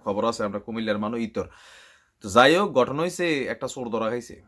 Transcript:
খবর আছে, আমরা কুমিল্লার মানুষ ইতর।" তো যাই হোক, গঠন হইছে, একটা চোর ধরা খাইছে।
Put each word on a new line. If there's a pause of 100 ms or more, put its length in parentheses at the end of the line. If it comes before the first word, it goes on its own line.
খবর
আছে,
আমরা
কুমিল্লার
মানুষ
ইতর।" (760)
তো
যাই
হোক,
গঠন
হইছে,
একটা
চোর
ধরা
খাইছে। (120)